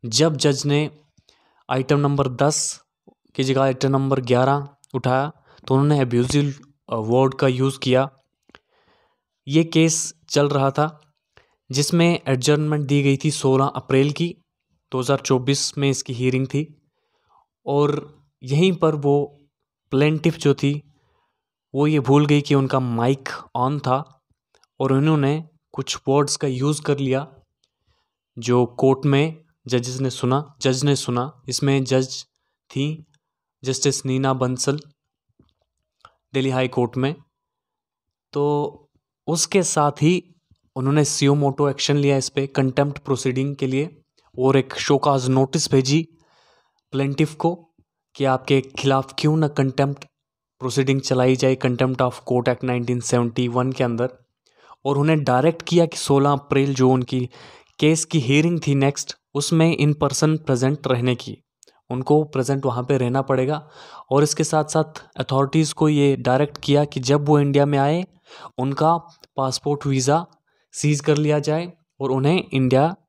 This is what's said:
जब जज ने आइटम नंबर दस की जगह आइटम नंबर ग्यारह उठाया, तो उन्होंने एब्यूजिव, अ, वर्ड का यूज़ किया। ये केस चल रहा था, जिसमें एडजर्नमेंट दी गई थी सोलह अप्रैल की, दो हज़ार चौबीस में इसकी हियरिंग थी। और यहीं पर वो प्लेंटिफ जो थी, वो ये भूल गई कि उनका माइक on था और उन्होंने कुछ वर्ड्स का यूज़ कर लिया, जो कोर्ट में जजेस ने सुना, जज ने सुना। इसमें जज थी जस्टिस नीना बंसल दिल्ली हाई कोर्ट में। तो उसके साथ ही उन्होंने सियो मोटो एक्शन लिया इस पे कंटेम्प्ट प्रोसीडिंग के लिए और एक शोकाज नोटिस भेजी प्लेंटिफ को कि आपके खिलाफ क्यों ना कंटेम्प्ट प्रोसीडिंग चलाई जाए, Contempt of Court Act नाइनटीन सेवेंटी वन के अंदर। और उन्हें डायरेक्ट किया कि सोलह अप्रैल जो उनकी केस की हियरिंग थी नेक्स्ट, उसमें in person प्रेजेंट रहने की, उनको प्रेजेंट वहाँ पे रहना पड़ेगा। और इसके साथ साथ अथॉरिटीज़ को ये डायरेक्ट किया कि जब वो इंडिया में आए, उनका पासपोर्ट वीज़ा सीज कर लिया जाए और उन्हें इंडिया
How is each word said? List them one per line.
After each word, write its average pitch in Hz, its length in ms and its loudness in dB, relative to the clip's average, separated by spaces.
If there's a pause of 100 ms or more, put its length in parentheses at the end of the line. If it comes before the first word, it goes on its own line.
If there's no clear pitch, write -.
जब 143 300 0
जज 139 300 0
ने 147 260 0 (760)
आइटम 135 300 0
नंबर 143 280 0
दस 139 560 -2 (520)
की 135 80 -2
जगह 131 180 0
आइटम 135 280 0
नंबर 135 300 0
ग्यारह 131 500 0 (240)
उठाया, 131 380 -2 (360)
तो 131 60 0
उन्होंने 143 280 2
एब्यूजिव, 127 720 -2 (160)
अ, 117 60 -4
वर्ड 123 380 2
का 135 140 0
यूज़ 131 320 -2
किया। 131 300 0 (1400)
ये 156 160 2
केस 160 520 0 (140)
चल 143 200 2
रहा 135 220 0
था, 151 420 -4 (580)
जिसमें 170 560 2
एडजर्नमेंट 147 600 0
दी 143 160 2
गई 139 200 2
थी 156 80 0
सोलह 135 340 2
अप्रैल 139 460 0
की, 170 260 -6 (540)
दो 131 80 -2
हज़ार 135 180 0
चौबीस 135 600 -2
में 139 120 0
इसकी 131 240 -6
हियरिंग 127 340 -2
थी। - 440 -8 (720)
और 143 540 -2 (240)
यहीं 156 300 2
पर 160 220 2
वो 143 440 0 (520)
प्लेंटिफ 156 460 0
जो 143 160 2
थी, 143 360 -4 (840)
वो 147 120 2
ये 156 120 2
भूल 139 260 4
गई 147 160 4
कि 143 140 0
उनका 135 240 0
माइक 123 500 -2 (280)
on 135 220 -2
था 131 440 -4 (560)
और 135 120 0
उन्होंने 147 580 0 (220)
कुछ - 260 -8 (100)
वर्ड्स 139 280 2
का 147 120 -6
यूज़ 139 340 -4
कर 143 160 -2
लिया, 135 380 -4 (1000)
जो 123 280 2
कोर्ट 135 400 0
में 147 380 0 (240)
जजेस 123 320 -4
ने 135 100 -2
सुना, 131 520 -2
जज 131 220 0
ने 143 120 2
सुना। 123 540 -6
इसमें 135 340 0
जज 131 420 -2 (440)
थी 156 360 -8 (580)
जस्टिस 135 420 -2
नीना 131 280 0
बंसल 127 460 -2 (1500)
दिल्ली 135 160 0
हाई 131 180 0
कोर्ट 123 300 -2
में। 139 180 -2 (1160)
तो 147 380 -2 (560)
उसके 170 360 0
साथ 147 280 2
ही 165 440 0 (400)
उन्होंने 139 300 2
सियो 143 300 2
मोटो 143 340 0
एक्शन 143 280 -2
लिया 139 200 2
इस 131 120 -4
पे 139 180 -4
कंटेम्प्ट 139 520 0
प्रोसीडिंग 135 560 -4
के 139 120 -4
लिए 135 340 -6 (380)
और 135 180 4
एक 131 180 0
शोकाज 139 540 0
नोटिस 135 420 0
भेजी 139 360 2 (840)
प्लेंटिफ 139 440 -2
को - 380 -4 (420)
कि 135 100 -2
आपके 131 360 2
खिलाफ 135 580 -2
क्यों 156 180 2
ना 156 100 2
कंटेम्प्ट 139 580 -2 (540)
प्रोसीडिंग 131 420 0
चलाई 131 340 2
जाए, 131 200 2
Contempt 127 420 -2
of 123 160 0
Court 123 340 -2
Act 123 160 -2
नाइनटीन 123 360 -2
सेवेंटी 120 480 -2
वन 127 240 -2
के 131 120 -4
अंदर। 120 260 -2 (760)
और 139 120 0
उन्हें 151 260 2
डायरेक्ट 135 380 2
किया 170 240 2
कि 160 120 -10
सोलह 139 340 2
अप्रैल 139 440 0
जो 131 140 4
उनकी 127 400 0 (500)
केस 156 260 2
की 160 140 0
हियरिंग 151 480 0
थी 143 80 2
नेक्स्ट, 139 420 -2 (160)
उसमें 160 440 2
in 147 260 2
person 151 340 0
प्रेजेंट 135 500 -2
रहने 123 280 0
की, - 220 -14 (540)
उनको 147 320 2
प्रेजेंट 139 420 -4
वहाँ 123 180 -2
पे 135 140 0
रहना 127 240 0
पड़ेगा। 139 480 -2 (420)
और 143 120 4
इसके 151 200 -2
साथ 151 220 0
साथ 156 520 -4
अथॉरिटीज़ 139 560 0
को 156 160 0
ये 143 260 2
डायरेक्ट 131 420 0
किया 143 280 2
कि 143 140 -8
जब 143 280 0
वो 147 120 4
इंडिया 143 260 2
में 143 140 0
आए, 156 260 0 (520)
उनका 139 400 0 (400)
पासपोर्ट 139 480 -4
वीज़ा 139 400 0 (460)
सीज 147 300 -2
कर 151 160 2
लिया 151 220 0
जाए 165 340 -4 (260)
और 135 120 -2
उन्हें 143 420 0
इंडिया 131 420 2 (140)